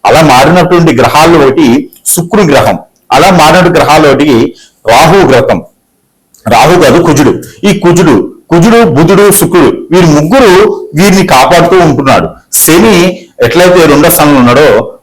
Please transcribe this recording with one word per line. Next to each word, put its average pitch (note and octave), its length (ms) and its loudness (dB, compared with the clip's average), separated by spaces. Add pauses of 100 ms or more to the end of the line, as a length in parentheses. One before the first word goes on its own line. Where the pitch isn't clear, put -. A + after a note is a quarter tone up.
అలా C#3 140 2 (100)
మారినటువంటి D#3+ 600 0 (100)
గ్రహాల్లో D#3 420 0
ఒకటి C3+ 240 0 (460)
శుక్రుడి F#3 400 -2
గ్రహం, C3+ 220 0 (400)
అలా D#3+ 120 2 (120)
మారిన E3+ 380 2
గ్రహాల్లో D3+ 360 0
ఒకటి C#3+ 220 0 (560)
రాహు D#3+ 260 2 (120)
గ్రహం, A2 300 0 (920)
రాహు C3+ 200 2 (100)
కాదు C#3+ 140 2 (100)
కుజుడు. C#3 240 0 (360)
ఈ G3+ 40 0 (120)
కుజుడు, D#3+ 320 0 (360)
కుజుడు, A3 280 2 (160)
బుధుడు, F#3 300 2 (140)
శుక్రుడు, D#3+ 300 0 (220)
వీరి F3 240 2
ముగ్గురు F#3 360 2 (460)
వీరిని F#3+ 260 0 (100)
కాపాడుతూ C#3 420 0 (100)
ఉంటున్నాడు. B2 420 -2 (340)
శని G3+ 340 0 (500)
ఎట్లయితే F3+ 360 0 (100)
రెండో D3 240 2
స్థానంలో D3 280 0
ఉన్నాడో B2+ 240 2 (360)